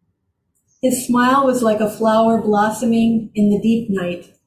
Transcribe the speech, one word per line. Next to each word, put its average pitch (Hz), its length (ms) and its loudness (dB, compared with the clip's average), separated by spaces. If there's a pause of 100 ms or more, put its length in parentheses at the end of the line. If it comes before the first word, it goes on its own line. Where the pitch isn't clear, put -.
(840)
His 254 240 -2
smile 254 380 2
was 247 180 0
like 214 160 0
a 214 100 -2
flower 220 520 0
blossoming 220 920 0
in 208 160 2
the 202 120 0
deep 226 280 0
night, 175 580 -6